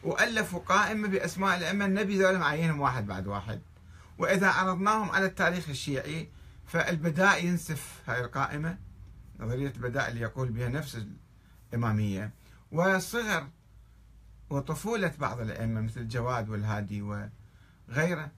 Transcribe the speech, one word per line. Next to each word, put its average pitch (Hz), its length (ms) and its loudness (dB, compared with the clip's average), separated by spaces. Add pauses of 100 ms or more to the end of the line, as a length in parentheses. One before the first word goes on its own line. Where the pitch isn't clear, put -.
وألفوا 214 560 0
قائمة 208 480 2
بأسماء 190 500 2
الأئمة، 190 280 0
النبي 196 380 4
ذولا 190 140 6
معينهم 151 440 2
واحد 127 260 2
بعد 95 200 -4
واحد. 101 340 -6 (560)
وإذا 185 320 4
عرضناهم 190 600 2
على 190 160 2
التاريخ 175 440 0
الشيعي، 147 600 -4 (380)
فالبداء 170 800 4
ينسف 165 640 -2
هاي 123 140 0
القائمة، 147 560 -2 (640)
نظرية 131 360 -2
البداء 120 340 -2
اللي 117 120 -4
يقول 127 280 -2
بها 120 200 -2
نفس 127 360 -4 (680)
الإمامية، 107 580 0 (400)
وصغر 185 760 0 (1000)
وطفولة 160 680 -2
بعض 127 200 -2
الأئمة 113 420 -2
مثل 110 200 -4
الجواد 117 480 -2
والهادي 104 520 -2
وغيره، 131 1400 -6